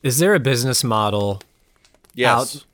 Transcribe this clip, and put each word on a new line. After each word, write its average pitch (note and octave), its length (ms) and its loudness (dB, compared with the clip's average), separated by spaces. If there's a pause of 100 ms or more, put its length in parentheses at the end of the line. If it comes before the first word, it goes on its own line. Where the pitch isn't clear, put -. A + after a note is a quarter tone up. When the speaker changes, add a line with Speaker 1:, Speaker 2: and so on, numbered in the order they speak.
Speaker 1:
is C3 160 -2
there F#3+ 160 4
a D#3+ 40 2
business B2 440 0
model G#2 580 -2 (720)
Speaker 2:
Yes. A#2+ 440 0
Speaker 1:
out? - 160 -20